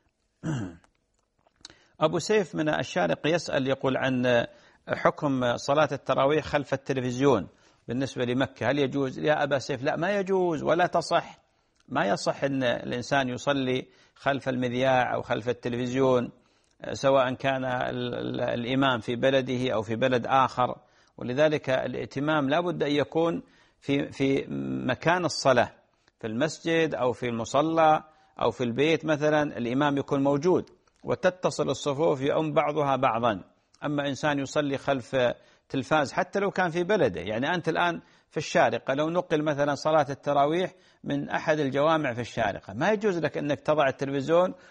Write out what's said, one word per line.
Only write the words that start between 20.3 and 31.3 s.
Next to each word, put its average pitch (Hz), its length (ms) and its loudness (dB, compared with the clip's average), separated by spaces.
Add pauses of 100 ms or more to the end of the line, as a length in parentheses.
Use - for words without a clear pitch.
ولذلك 143 540 0
الائتمام 131 800 -2
لا 151 120 2
بد 170 220 -4
أن 147 80 0
يكون 160 520 0 (380)
في، 143 320 -2
في 139 340 0 (400)
مكان 160 380 0
الصلاة، 127 480 2 (480)
في 117 60 -10
المسجد 156 680 0
أو 123 180 0
في 123 140 -6
المصلى 156 760 2 (400)
أو 120 80 4
في 120 140 -4
البيت 139 400 2
مثلًا، 151 380 2 (160)
الإمام 135 400 0
يكون 139 240 0
موجود 143 480 2 (340)
وتتصل 147 640 -2